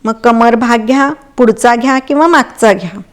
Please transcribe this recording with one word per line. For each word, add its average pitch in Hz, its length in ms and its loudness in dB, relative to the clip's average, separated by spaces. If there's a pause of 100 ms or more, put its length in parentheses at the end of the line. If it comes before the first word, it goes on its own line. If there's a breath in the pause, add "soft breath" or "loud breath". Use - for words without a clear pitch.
मग 220 80 -2
कमर 233 420 2
भाग 233 240 0
घ्या, 269 340 -2 (240)
पुढचा 240 380 2
घ्या 262 240 -2
किंवा 285 280 0
मागचा 262 460 0
घ्या. 185 280 -6 (120)